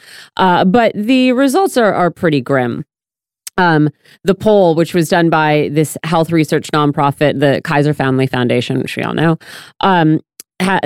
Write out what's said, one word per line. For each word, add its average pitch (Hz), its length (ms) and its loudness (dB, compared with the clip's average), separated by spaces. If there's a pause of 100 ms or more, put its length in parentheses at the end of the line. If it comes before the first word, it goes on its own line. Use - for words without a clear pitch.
(360)
Uh, 180 300 2
but 220 300 2
the 254 380 0
results 277 440 0
are, 220 160 2
are 175 160 0
pretty 156 320 -2
grim. 123 420 -2 (720)
Um, 160 320 2 (340)
the 190 100 0
poll, 196 400 2
which 160 220 -2
was 165 140 0
done 170 200 2
by 151 420 2
this 147 320 -2
health 165 280 -2
research 160 400 -2
nonprofit, 147 680 0
the 135 240 0
Kaiser 147 300 0
Family 135 320 0
Foundation, 123 540 -2
which - 180 -8
we 123 60 -6
all 117 100 -6
know, 160 240 0 (440)
um, 160 400 2 (400)
ha-, 185 240 -2